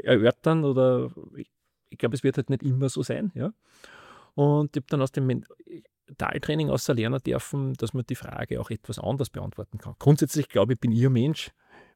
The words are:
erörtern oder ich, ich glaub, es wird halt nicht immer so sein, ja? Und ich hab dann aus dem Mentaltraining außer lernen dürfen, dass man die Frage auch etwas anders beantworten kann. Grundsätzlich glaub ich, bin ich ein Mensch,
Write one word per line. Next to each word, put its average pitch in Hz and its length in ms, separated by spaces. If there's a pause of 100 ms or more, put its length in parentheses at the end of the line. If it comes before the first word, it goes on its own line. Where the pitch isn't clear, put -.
erörtern 135 600
oder 127 480 (240)
ich, - 160 (380)
ich - 80
glaub, 120 160
es 135 100
wird 135 140
halt 139 120
nicht 139 140
immer 135 260
so 139 140
sein, 151 320
ja? 180 180 (800)
Und 147 440
ich 143 40
hab - 60
dann 143 140
aus 135 100
dem 139 160
Mentaltraining - 1400
außer 135 240
lernen 120 280
dürfen, 135 540
dass - 180
man 123 160
die 123 60
Frage - 460
auch - 80
etwas - 300
anders 131 300
beantworten 98 480
kann. - 220
Grundsätzlich 151 500
glaub 107 220
ich, 123 80
bin 123 120
ich 117 140
ein 135 80
Mensch, 127 380 (440)